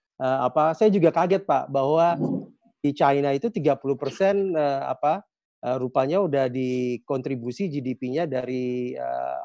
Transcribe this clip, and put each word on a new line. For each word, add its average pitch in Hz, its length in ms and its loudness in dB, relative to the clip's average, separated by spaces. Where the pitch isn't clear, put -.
eh, 131 280 0
apa, 156 280 2
saya 214 160 4
juga 170 240 6
kaget 185 320 2
Pak 135 240 0
bahwa 156 480 2
di 143 80 2
China 143 400 2
itu 139 160 -2
tiga 151 320 0
puluh 139 160 -2
persen, 196 560 -2
eh, 143 320 0
apa, 143 400 -2
eh, 127 160 -2
rupanya 135 400 0
udah 139 320 0
dikontribusi 127 1200 -4
G 143 80 -6
D 127 160 -4
P-nya 135 320 -4
dari, 127 640 -4
eh, 127 540 -6